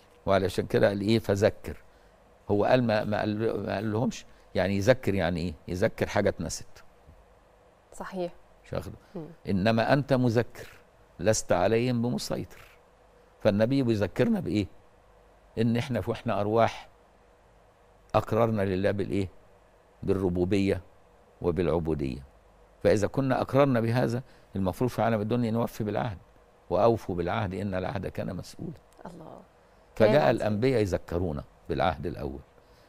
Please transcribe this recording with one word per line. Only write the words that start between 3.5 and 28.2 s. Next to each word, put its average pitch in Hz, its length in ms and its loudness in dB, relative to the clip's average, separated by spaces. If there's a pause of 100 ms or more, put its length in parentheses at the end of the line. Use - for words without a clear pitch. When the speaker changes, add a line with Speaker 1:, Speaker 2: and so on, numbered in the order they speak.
Speaker 1:
ما 98 100 -4
قال 107 160 -4
لهمش، 113 340 -4 (300)
يعني 98 220 0
يذكر 101 360 2
يعني 87 260 0
إيه؟ 82 140 -4 (140)
يذكر 92 400 -2
حاجة 101 220 0
اتنست. - 380 -6 (1300)
Speaker 2:
صحيح. 180 400 -8 (320)
Speaker 1:
مش - 80 -12
واخد؟ - 180 -6 (240)
Speaker 2:
مم. 165 100 -12 (240)
Speaker 1:
"إنما 110 440 2
أنت 143 200 2
مذكر 123 560 0 (500)
لست 95 320 0
عليهم 113 500 2
بمسيطر". - 600 -4 (800)
فالنبي 113 420 2
بيذكرنا 117 560 2
بإيه؟ 98 280 0 (880)
إن 117 200 2
إحنا، 120 300 -2
وإحنا 107 340 -2
أرواح 110 480 0 (1300)
أقررنا 110 460 2
لله 98 300 0
بالإيه؟ 98 360 -2 (760)
بالربوبية 95 800 0 (600)
وبالعبودية. 78 840 -2 (600)
فإذا 101 240 2
كنا 135 340 -2
أقررنا 135 380 2
بهذا، 120 420 0 (340)
المفروض 95 340 0
في - 120 -2
عالم 110 200 2
الدنيا 117 300 0
نوفي 117 320 -4
بالعهد، 104 340 -4 (520)
"وأوفوا 101 460 2
بالعهد 92 380 -2
إن 98 200 -4
العهد 92 340 -4
كان 107 280 -8